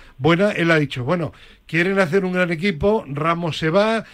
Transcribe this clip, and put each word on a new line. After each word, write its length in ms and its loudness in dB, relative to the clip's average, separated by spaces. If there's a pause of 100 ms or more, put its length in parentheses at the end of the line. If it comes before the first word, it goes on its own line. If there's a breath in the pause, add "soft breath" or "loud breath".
(180 loud breath)
buena, 340 2
él 200 0
ha 80 4
dicho, 240 -2
"Bueno, 300 -4 (340 loud breath)
quieren 320 0
hacer 240 2
un 80 -4
gran 180 0
equipo, 600 0
Ramos 480 -2
se 140 -2
va, 420 2